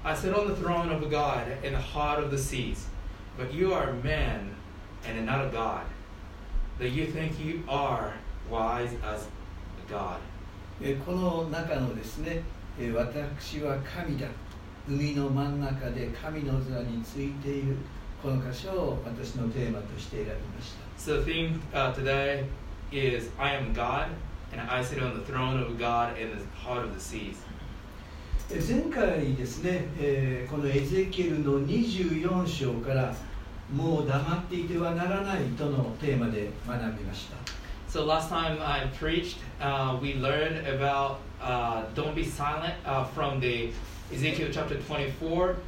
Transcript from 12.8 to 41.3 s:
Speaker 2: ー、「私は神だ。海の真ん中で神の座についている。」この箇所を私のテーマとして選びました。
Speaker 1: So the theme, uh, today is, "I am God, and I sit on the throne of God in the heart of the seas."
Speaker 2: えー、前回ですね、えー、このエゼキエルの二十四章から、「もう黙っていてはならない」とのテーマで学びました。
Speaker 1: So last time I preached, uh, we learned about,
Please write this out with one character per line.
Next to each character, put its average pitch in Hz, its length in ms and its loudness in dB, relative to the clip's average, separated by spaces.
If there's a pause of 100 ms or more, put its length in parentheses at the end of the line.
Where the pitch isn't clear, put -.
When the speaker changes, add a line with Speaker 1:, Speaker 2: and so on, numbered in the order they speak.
Speaker 2:
ー、 - 20 0
「私 143 680 -2
は 139 180 0
神 156 400 -2
だ。 127 80 -2 (600)
海 143 280 2
の 139 160 2
真 139 180 4
ん 143 120 0
中 135 300 0
で 123 180 -2
神 156 360 -4
の 131 180 2
座 127 200 -2
に 117 200 -2
つ 139 200 -6
い 143 80 0 (120)
て 143 60 -4
い 139 180 0
る。」 135 100 2 (460)
こ 135 80 -2
の 131 220 0
箇 - 60 -6
所 190 140 -6
を - 320 0
私 117 320 -6
の 120 120 0
テ 123 120 0
ー 113 120 2
マ 107 80 -2
と - 180 -6
し - 80 -8
て - 100 -8
選 - 100 -2
び - 40 -2
ま - 320 -6
し - 120 -10
た。 - 380 -4
Speaker 1:
So 139 120 6
the 165 60 2
theme, 165 300 2 (120)
uh, 135 220 4
today 135 500 2 (460)
is, 123 480 2
"I 139 200 2
am 110 160 0
God, 131 340 2 (440)
and 120 180 -6
I 127 120 2
sit 135 180 -2
on 123 140 0
the 104 180 -6
throne 127 300 2
of 117 160 -2
God 117 420 2
in 110 100 -2
the 101 140 -6 (180)
heart 123 220 -2
of 101 80 -4
the 95 80 -6
seas." 101 360 -6 (1120)
Speaker 2:
え 175 80 0
ー、 247 260 4
前 - 80 0
回 165 420 4
で 123 120 0
す - 160 -4
ね、 180 240 2 (120)
え 135 480 2
ー、 - 40 -8
こ 147 80 0
の 143 100 2
エ 135 120 6
ゼ 185 260 4
キ 185 160 0
エ - 80 4
ル 151 120 4
の 139 180 6
二 190 260 4
十 170 340 2
四 180 260 4
章 139 280 2
か 123 180 0
ら、 131 220 4 (600)
「も 147 300 4
う - 20 2
黙 147 300 2
っ - 80 -2
て 175 160 -2
い - 40 -2
て 175 120 -2
は 170 180 2
な 175 100 2
ら 196 180 2
な 196 160 0
い」 135 60 2 (120)
と 147 100 0
の 127 340 2
テ 139 160 4
ー - 20 4
マ 117 100 2
で 104 220 0 (180)
学 113 300 -2
び 98 60 -4
ま 98 100 -4
し - 140 -8
た。 - 380 -8 (300)
Speaker 1:
So 147 80 2
last 160 240 4
time 165 320 2
I 139 280 2 (100)
preached, 165 400 2 (200)
uh, 135 440 2
we 139 140 0
learned 151 500 2
about, 139 540 2 (200)